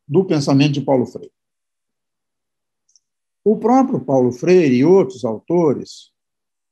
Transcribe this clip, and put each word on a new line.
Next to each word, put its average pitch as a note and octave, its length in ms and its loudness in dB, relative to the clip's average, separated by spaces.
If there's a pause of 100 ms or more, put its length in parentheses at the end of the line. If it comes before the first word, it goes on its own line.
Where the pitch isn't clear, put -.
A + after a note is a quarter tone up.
do E3+ 160 0
pensamento D3 500 0
de C#3 80 -4
Paulo B2+ 240 -2
Freire. - 260 -16 (2000)
O G#3+ 140 0
próprio B3 420 0
Paulo B2 320 0
Freire D#3+ 440 2
e B2+ 100 2
outros F#3 400 2
autores, C#3+ 840 -4 (600)